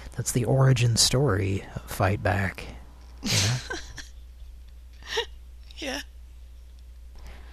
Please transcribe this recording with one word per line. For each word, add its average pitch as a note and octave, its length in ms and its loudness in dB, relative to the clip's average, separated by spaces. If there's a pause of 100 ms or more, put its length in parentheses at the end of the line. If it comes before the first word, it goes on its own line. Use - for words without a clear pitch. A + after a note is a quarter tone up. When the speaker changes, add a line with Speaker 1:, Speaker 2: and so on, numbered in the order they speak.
(160)
Speaker 1:
That's - 160 -2
the B2 140 4
origin B2+ 500 8
story G2 680 4 (100)
of - 80 -8
Fight - 400 2
Back, F#2+ 420 2 (580)
you - 80 0
know? A2 460 2
Speaker 2:
<laughs> - 20 -2 (2000)
Yeah. C#4 240 -6 (1500)